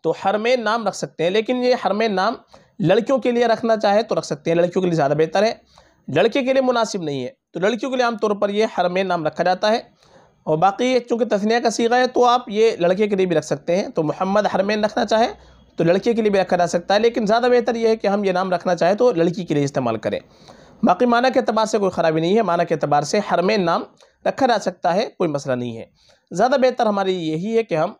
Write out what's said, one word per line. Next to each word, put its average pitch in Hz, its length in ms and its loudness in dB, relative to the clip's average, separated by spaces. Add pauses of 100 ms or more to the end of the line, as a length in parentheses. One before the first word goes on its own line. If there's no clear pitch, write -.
تو 160 80 -2
حرمین 214 540 -2
نام 214 220 -2
رکھ 185 100 -4
سکتے - 280 -6
ہیں، 175 60 0
لیکن 220 260 0
یہ 247 180 2 (120)
حرمین 208 280 0
نام 190 200 -2 (440)
لڑکیوں 220 400 2
کے 247 120 0
لیے 240 160 0
رکھنا 226 300 0
چاہے 208 260 2
تو 214 120 -4
رکھ 165 120 -4
سکتے 156 240 -6
ہیں، 170 60 2
لڑکیوں 175 260 0
کے 185 60 0
لیے 165 80 0
زیادہ 147 220 2
بہتر 165 240 2
ہے، 226 120 0 (600)
لڑکے 226 280 2
کے 254 100 0
لیے 269 100 4
مناسب 226 400 0
نہیں 139 220 -4
ہے۔ 123 40 -8 (220)
تو 170 100 -8
لڑکیوں 226 300 -2
کے 262 60 -4
لیے 254 80 0
عام 233 120 -2
طور 214 140 -2
پر 202 180 -2
یہ 208 180 0 (120)
حرمین 185 300 0
نام 170 180 -2
رکھا 160 180 -2
جاتا 185 260 0
ہے، 226 100 0 (640)
اور 156 160 0
باقی 196 260 2
یہ 254 140 2
چونکہ 240 260 -2
تثنیہ 214 380 0
کا 240 80 0
صیغہ 233 240 0
ہے 254 120 2
تو 247 180 2
آپ 247 240 2
یہ 220 300 2
لڑکے 185 300 0
کے 202 80 0
لیے 185 100 2
بھی 170 100 0
رکھ 147 100 -2
سکتے 160 300 -2
ہیں۔ 247 120 -2
تو 170 140 -4
محمد 190 400 0 (120)
حرمین 208 300 0
رکھنا 233 200 -2
چاہے 220 220 2 (500)
تو 170 80 0
لڑکے 190 300 2
کے 226 80 0
لیے 214 80 2
بھی 196 100 2
رکھا 185 160 0
جا 175 100 2
سکتا 175 280 -2
ہے، 208 40 4
لیکن 233 280 0
زیادہ 233 240 2
بہتر 240 240 2
یہ 226 140 0
ہے 220 80 2
کہ 220 100 -4
ہم 202 180 0
یہ 190 80 0
نام 185 180 -2
رکھنا 180 260 0
چاہیں 175 180 2
تو 247 180 2
لڑکی 170 320 0
کے 165 100 -2
لیے 143 100 2
استعمال 127 320 -2
کریں۔ 101 240 -4 (640)
باقی 294 240 4
معنی 240 280 2
کے 269 40 4
اعتبار 220 280 0
سے 220 120 -2
کوئی 196 120 0
خرابی 160 300 0
نہیں 175 160 0
ہے، 233 60 2
معنی 175 220 0
کے 165 100 -2
اعتبار 147 280 0
سے 208 180 -2 (140)
حرمین 185 300 0
نام 170 180 0 (440)
رکھا 254 200 0
جا 233 120 2
سکتا 180 360 -2
ہے، 220 120 0
کوئی 175 240 -4
مسئلہ 143 240 -4
نہیں 123 220 -6
ہے۔ 110 80 -14 (460)
زیادہ 240 320 0
بہتر 254 240 0
ہماری 190 420 -2
یہی 190 300 -2
ہے 226 40 0
کہ 196 120 -4
ہم 165 260 -2